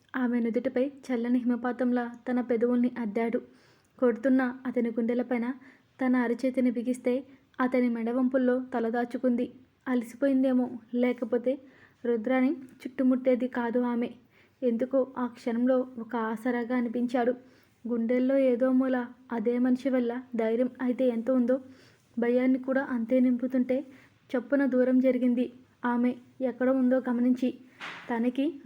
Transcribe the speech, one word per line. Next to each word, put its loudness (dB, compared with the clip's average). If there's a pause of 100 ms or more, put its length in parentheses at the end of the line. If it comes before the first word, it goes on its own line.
(160)
ఆమె 0
నుదుటిపై -2
చల్లని -2
హిమపాతంలా -2 (200)
తన 0
పెదవుల్ని 2
అద్దాడు. -2 (580)
కొడుతున్న 2
అతని -2
గుండెలపైన -2 (520)
తన 4
అరచేతిని 0
బిగిస్తే -2 (360)
అతని 2
మెడవంపుల్లో 0 (120)
తలదాచుకుంది. -2 (360)
అలసిపోయిందేమో, 0 (140)
లేకపోతే 0 (480)
రుద్రాని 2
చుట్టుముట్టేది 0
కాదు -2
ఆమె. -2 (540)
ఎందుకో 0 (100)
ఆ -4
క్షణంలో 0 (120)
ఒక -10
ఆసరాగా -2
అనిపించాడు. 0 (520)
గుండెల్లో 0
ఏదో 4
మూల 2 (260)
అదే -2
మనిషి 2
వల్ల -2 (140)
ధైర్యం 0 (120)
అయితే 0
ఎంత -2
ఉందో 2 (600)
భయాన్ని 2
కూడా -2
అంతే 0
నింపుతుంటే 0 (320)
చప్పున 0
దూరం 4
జరిగింది 2 (320)
ఆమె 0 (260)
ఎక్కడ 0
ఉందో 2
గమనించి. 0 (580)
తనకి -2